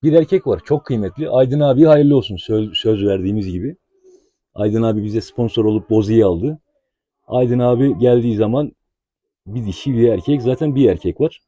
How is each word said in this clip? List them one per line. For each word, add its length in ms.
Bir 100
erkek 340
var, 180
çok 200
kıymetli. 460
Aydın 300
abi 240
hayırlı 320
olsun, 200
söz, 380
söz 320
verdiğimiz 460
gibi. 240
Aydın 280
abi 220
bize 160
sponsor 440
olup 260
Bozi'yi 340
aldı. 340
Aydın 320
abi 400
geldiği 380
zaman 360
bir 200
dişi, 280
bir 140
erkek. 340
Zaten 320
bir 140
erkek 320
var. 280